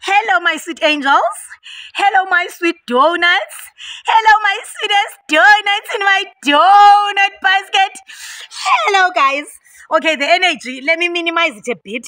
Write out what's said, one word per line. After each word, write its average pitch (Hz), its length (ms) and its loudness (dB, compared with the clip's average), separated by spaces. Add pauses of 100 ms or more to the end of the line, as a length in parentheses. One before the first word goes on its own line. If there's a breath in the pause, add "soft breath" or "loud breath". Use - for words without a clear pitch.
Hello, 403 380 0
my 330 160 -2
sweet 311 260 -12
angels. 302 560 0 (560 loud breath)
Hello, 381 360 0
my 359 200 0
sweet 339 260 -4 (100)
donuts. 349 720 0 (500 loud breath)
Hello, 440 360 4
my 415 220 -2
sweetest 427 540 -4 (100)
donuts 415 680 2
in 453 60 -4
my 392 240 0 (220)
donut 403 960 4
basket. 392 560 -2 (520 loud breath)
Hello, 415 640 0
guys. 285 320 0 (440 soft breath)
Okay, 320 260 -2
the 285 140 -4
energy, 311 520 -2
let 330 160 -2
me 349 100 -2
minimize 339 480 -4
it - 120 -18
a 233 140 -6
bit. 233 260 -12